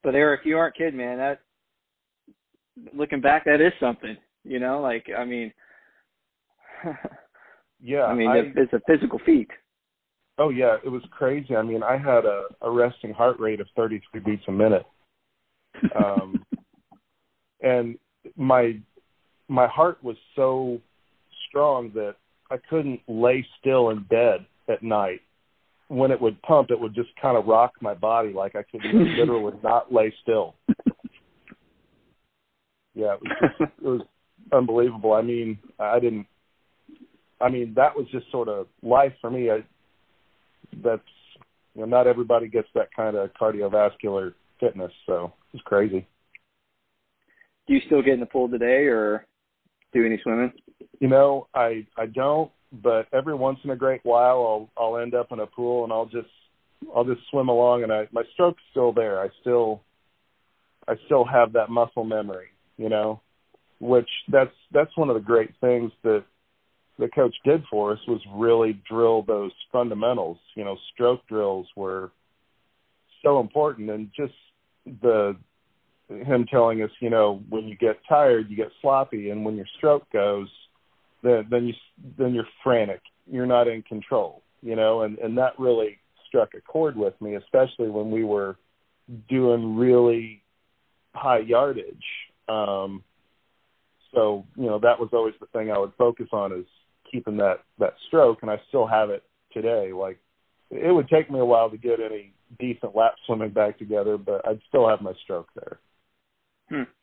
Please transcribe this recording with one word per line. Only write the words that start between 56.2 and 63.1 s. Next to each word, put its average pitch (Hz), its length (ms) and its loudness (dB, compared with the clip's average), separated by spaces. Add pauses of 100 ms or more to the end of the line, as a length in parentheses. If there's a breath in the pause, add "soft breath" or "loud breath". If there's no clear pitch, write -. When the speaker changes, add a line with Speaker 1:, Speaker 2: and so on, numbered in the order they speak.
Speaker 2:
I'll 120 120 2
just 123 160 -4 (100)
swim 135 180 0
along, 123 340 4
and 110 100 -4
I, 107 180 -2
my 117 120 -4 (100)
stroke's 175 280 0 (100)
still 123 200 2
there. 107 300 0
I 98 80 -4 (120)
still, 117 400 0 (1040)
I 113 80 -2 (100)
still 135 200 4
have 120 280 4
that 113 160 2
muscle 117 340 0
memory, 104 440 -6 (300)
you 110 120 -6
know, 107 320 -2 (580)